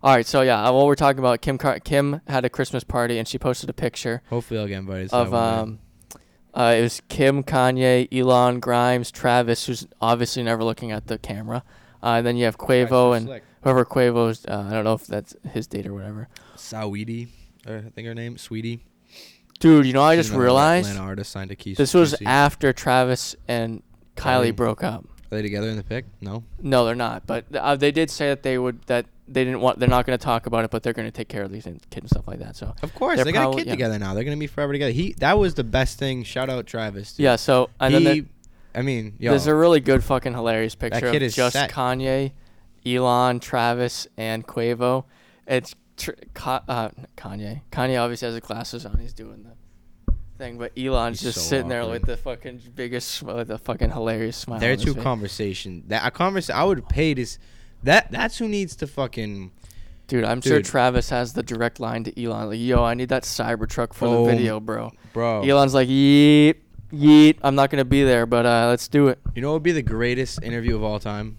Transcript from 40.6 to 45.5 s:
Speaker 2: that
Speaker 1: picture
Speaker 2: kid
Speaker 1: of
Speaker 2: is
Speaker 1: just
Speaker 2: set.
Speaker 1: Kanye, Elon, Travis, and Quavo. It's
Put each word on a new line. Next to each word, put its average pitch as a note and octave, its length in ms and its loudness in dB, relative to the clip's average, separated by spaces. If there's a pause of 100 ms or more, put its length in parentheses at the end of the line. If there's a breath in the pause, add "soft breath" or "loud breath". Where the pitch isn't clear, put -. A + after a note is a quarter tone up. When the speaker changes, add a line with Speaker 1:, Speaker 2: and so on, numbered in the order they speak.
Speaker 2:
that A#2 180 -6
Speaker 1:
picture A#2+ 200 0
Speaker 2:
kid C3+ 60 2
Speaker 1:
of C3+ 100 0
Speaker 2:
is A2 80 -4
Speaker 1:
just B2 180 2
Speaker 2:
set. C3+ 180 0
Speaker 1:
Kanye, C3 600 -2 (540 soft breath)
Elon, B2 540 2
Travis, A#2+ 680 -2 (100)
and A2+ 280 -8
Quavo. B2 600 -2 (420 soft breath)
It's - 280 -4 (200)